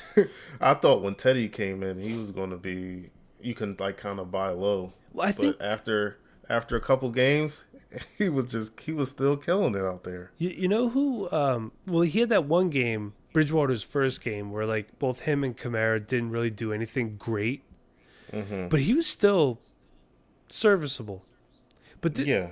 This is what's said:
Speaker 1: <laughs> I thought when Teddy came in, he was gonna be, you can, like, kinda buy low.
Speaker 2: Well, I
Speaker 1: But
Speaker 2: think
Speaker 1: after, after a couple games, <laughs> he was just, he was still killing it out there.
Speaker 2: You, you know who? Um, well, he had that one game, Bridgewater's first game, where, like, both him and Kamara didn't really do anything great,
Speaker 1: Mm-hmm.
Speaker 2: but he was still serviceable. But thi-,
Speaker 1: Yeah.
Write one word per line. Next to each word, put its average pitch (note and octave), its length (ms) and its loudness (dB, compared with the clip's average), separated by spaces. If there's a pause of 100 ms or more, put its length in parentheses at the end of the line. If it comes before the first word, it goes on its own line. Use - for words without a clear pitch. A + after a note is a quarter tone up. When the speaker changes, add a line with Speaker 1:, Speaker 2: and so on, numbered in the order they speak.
(160)
Speaker 1:
<laughs> - 440 0
I C#3 140 6
thought C#3 280 6
when G2 120 -2
Teddy B2+ 340 2
came F#2+ 340 -4
in, F#2+ 180 -4
he A2 160 -6
was G#2+ 140 -8
gonna F#2 260 -6
be, F#2 540 -8 (300)
you A#2+ 140 -4
can, G2+ 240 -6
like, G2 220 -4
kinda G2 240 -6
buy F#2+ 260 -2
low. F#2 420 0 (200)
Speaker 2:
Well, F#3 160 0
I G#3 40 2
Speaker 1:
But G3+ 80 -2
Speaker 2:
think D4 200 2
Speaker 1:
after, G#2 580 -2 (300)
after A#2 280 -2
a A2 40 0
couple C3 300 0
games, C#3+ 540 2 (260)
<laughs> - 280 -16
he G3+ 100 2
was C3+ 240 0
just, A2 280 -6
he D#3+ 120 -8
was D3 160 -2
still C#3 280 0
killing E3+ 380 0
it G2 80 -2
out F#2 220 -4
there. F2+ 340 -10
Speaker 2:
You, F3+ 120 -2
you F3+ 180 -2
know A#3 220 2
who? B3 420 0
Um, C3 400 0 (140)
well, E3+ 160 2
he F3 180 2
had A#3 80 2
that G3 160 4
one E3+ 260 2
game, A2+ 440 -2 (180)
Bridgewater's D3 520 2
first C3+ 360 0
game, G#2 320 -6
where, G#2+ 140 -2
like, A2 320 -4
both B2+ 220 -2
him C#3+ 240 0
and B2 120 -4
Kamara A2+ 480 0
didn't A#2 260 -2
really A#2 200 0
do G#2+ 220 -4
anything A2 440 -4
great, A2+ 460 -4 (680)
Speaker 1:
Mm-hmm. G2+ 340 -6
Speaker 2:
but C#3+ 140 2
he D#3 120 2
was D#4+ 140 2
still E3+ 540 4 (880)
serviceable. C#3 760 0 (800)
But D3+ 160 -2
thi-, - 80 -2
Speaker 1:
Yeah. G2+ 280 0